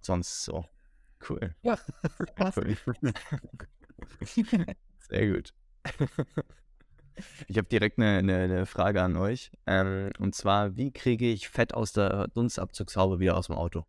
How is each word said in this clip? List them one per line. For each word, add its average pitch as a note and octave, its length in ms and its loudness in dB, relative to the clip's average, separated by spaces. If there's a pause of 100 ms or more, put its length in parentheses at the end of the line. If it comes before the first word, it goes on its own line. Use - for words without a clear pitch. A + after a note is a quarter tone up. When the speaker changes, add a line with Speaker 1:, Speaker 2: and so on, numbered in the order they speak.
Speaker 1:
sonst - 440 -2
so? E2+ 200 -6 (640)
Cool. - 340 -6
Speaker 2:
Ja, A#3 140 2 (600)
passt. F#3+ 220 0
Speaker 1:
Cool. G#2 180 0 (1500)
<laughs> G3+ 540 0 (320)
Sehr G2+ 240 2
gut. - 200 -4 (320)
<laughs> - 240 -2 (1400)
Ich G2+ 100 0
hab G2 100 0
direkt G#2+ 300 2
eine, G#2+ 180 6
eine, F#2+ 220 4
eine F#2 280 2
Frage F#2+ 360 2
an F#2 160 2
euch. G#2 320 -2 (160)
Ähm, F#2+ 440 0 (100)
und G2 140 0
zwar, G2+ 440 2
wie C3+ 120 -2
kriege B2 360 0
ich A2+ 240 -2
Fett - 240 0
aus A2 180 -2
der G2 360 2
Dunstabzugshaube F#2+ 920 0
wieder F#2 160 4
aus F2 120 -2
dem E2+ 80 -4
Auto? E2 320 -2